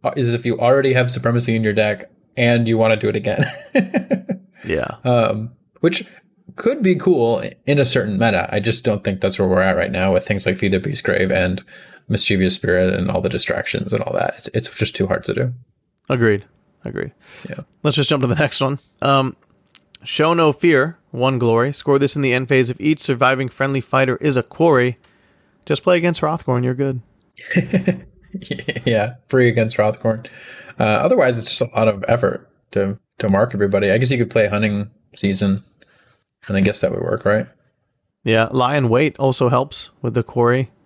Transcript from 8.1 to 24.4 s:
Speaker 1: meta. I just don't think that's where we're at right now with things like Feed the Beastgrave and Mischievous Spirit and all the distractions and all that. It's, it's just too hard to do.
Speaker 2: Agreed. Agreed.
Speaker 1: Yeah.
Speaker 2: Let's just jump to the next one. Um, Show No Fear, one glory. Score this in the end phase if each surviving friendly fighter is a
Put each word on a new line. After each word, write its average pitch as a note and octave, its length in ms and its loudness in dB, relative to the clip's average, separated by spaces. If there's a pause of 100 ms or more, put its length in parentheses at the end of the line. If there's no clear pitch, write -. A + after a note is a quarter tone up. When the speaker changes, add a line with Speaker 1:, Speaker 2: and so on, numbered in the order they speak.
Speaker 1:
meta. G#2 320 2
I G#2 80 -2
just G#2+ 240 -2
don't G#2 220 -2
think F#2+ 160 -2
that's G2 180 -2
where G2 80 2
we're F#2 140 2
at F#2+ 160 2
right F#2+ 160 -2
now F#2+ 200 0
with F2+ 140 0
things G2 180 -4
like - 120 0
Feed F#2+ 160 0
the F#2+ 80 0
Beastgrave F#2+ 520 -2
and F#2 300 -2 (460)
Mischievous F#2+ 480 0
Spirit F#2 380 0
and F#2+ 140 -2
all F#2 120 -2
the G2 80 -2
distractions - 640 -4
and - 100 -2
all - 120 -6
that. - 240 -2
It's, - 160 -14
it's A2+ 220 -4
just - 200 -4
too G2 100 -2
hard - 180 -4
to G#2 100 -4
do. B2 180 -4 (560)
Speaker 2:
Agreed. A2+ 380 0 (380)
Agreed. - 280 -8 (360)
Speaker 1:
Yeah. - 120 -12 (240)
Speaker 2:
Let's D3 120 0
just C#3 140 0
jump C#3+ 120 0
to C3 40 0
the A#2+ 80 2
next - 260 0
one. C3+ 200 -2 (220)
Um, C3+ 340 0 (680)
Show D#3 320 0
No D#3+ 180 4
Fear, D#3+ 460 2 (140)
one C3 260 0
glory. A#2+ 340 2
Score C#3 280 2
this C#3 160 0
in D3 60 -2
the C3 100 0
end B2+ 160 -2
phase C3 220 2
if B2 100 -8
each D3+ 200 0
surviving C3 480 0
friendly C3+ 340 -2
fighter C3 340 0
is C#3 200 0
a A#2+ 60 0